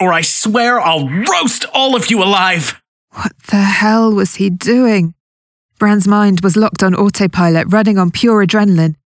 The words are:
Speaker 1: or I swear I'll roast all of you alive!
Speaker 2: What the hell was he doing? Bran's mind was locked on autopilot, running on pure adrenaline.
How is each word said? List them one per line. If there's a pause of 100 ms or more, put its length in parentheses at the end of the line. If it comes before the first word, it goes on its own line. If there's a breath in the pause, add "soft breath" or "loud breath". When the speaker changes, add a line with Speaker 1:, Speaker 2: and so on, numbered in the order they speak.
Speaker 1:
or
I
swear
I'll
roast
all
of
you
alive! (300)
Speaker 2:
What (180)
the
hell
was
he
doing? (680)
Bran's
mind
was
locked
on
autopilot,
running
on
pure
adrenaline. (160)